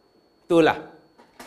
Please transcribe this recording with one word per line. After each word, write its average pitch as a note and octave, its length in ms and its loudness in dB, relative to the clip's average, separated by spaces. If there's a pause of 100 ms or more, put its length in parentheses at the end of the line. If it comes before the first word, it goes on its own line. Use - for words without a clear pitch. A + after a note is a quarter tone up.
(500)
Itulah. D#3 280 0 (680)